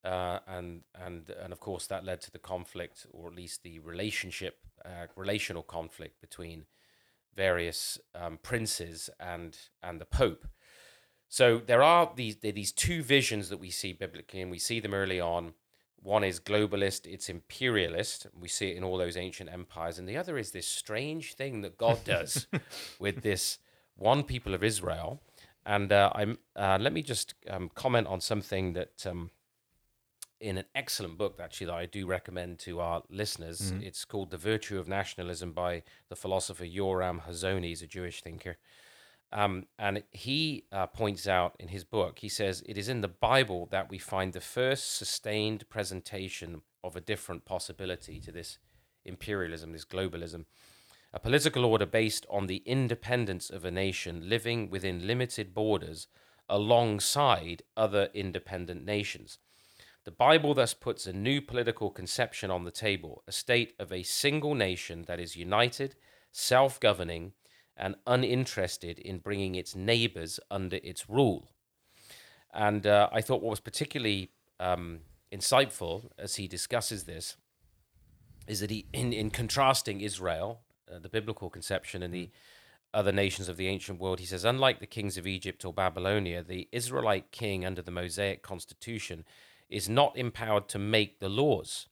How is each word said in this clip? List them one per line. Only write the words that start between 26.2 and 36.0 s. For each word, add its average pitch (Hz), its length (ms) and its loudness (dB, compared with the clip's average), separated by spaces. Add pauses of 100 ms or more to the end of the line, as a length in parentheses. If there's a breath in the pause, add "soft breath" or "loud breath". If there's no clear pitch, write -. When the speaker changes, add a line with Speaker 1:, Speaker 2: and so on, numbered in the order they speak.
Speaker 1:
uh, 95 240 4
let 123 140 0
me 160 80 -2
just, 135 320 -4 (140)
um, 90 260 -6
comment 120 320 4
on 92 160 -2
something 98 500 -2
that, 87 340 -6
um, 87 240 -6 (1080)
in 101 160 -4
an 95 80 -4 (100)
excellent 98 440 -6
book, 101 220 -2
actually, 87 260 -8
that 87 80 -4
I 85 100 -4
do 92 220 -6
recommend 90 540 -4
to 87 200 -8
our 85 300 -2
listeners. 85 500 -6 (100)
Speaker 2:
Mm-hmm. 92 120 -4
Speaker 1:
It's - 240 -10
called 95 240 -6
The 90 80 -8
Virtue 104 400 -2
of 85 100 -6
Nationalism 90 640 -4
by 87 300 -2 (260 soft breath)